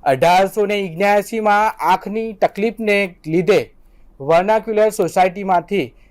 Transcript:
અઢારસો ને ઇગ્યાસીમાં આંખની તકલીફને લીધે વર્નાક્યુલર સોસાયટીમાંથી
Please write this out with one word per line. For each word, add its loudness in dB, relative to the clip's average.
અઢારસો 2
ને -2
ઇગ્યાસીમાં 0
આંખની -4
તકલીફને -2
લીધે 0
વર્નાક્યુલર 2
સોસાયટીમાંથી -2